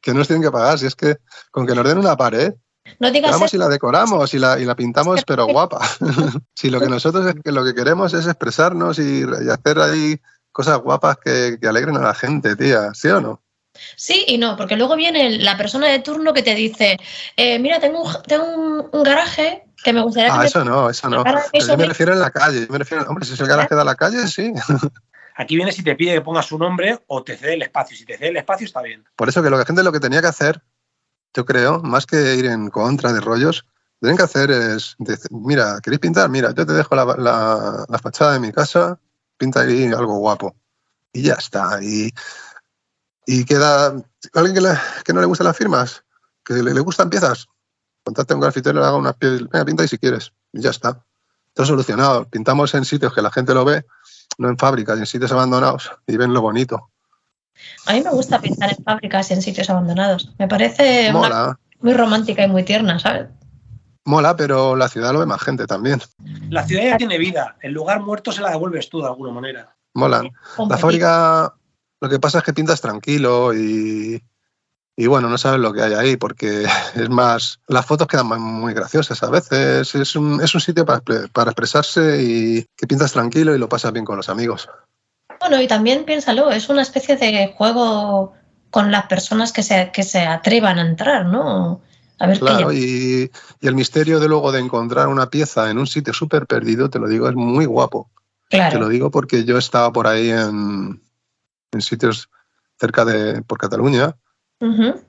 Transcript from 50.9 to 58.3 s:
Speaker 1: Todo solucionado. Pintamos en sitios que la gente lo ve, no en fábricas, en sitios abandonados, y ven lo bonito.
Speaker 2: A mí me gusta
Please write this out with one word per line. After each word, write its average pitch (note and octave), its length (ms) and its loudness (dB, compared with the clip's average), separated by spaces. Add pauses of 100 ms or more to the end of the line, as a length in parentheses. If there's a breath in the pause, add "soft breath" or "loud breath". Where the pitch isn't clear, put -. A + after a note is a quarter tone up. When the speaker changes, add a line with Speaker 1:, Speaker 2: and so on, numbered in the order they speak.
Speaker 1:
Todo C3+ 120 0
solucionado. C3 600 0
Pintamos C3+ 460 0
en C#3 100 0
sitios C#3 300 -2
que G#2+ 80 0
la G#2 100 0
gente C3 220 0
lo B2+ 120 4
ve, D3 200 2 (520 soft breath)
no B2 120 -2
en B2 80 -4
fábricas, A#2 400 0
en G#2+ 80 -4
sitios B2 260 -4
abandonados, C3 600 0 (160)
y A2+ 80 -2
ven B2 180 2
lo B2 80 2
bonito. A2+ 480 -2 (1000 loud breath)
Speaker 2:
A G3+ 60 0
mí B3 80 2
me E4+ 100 -2
gusta C4 280 0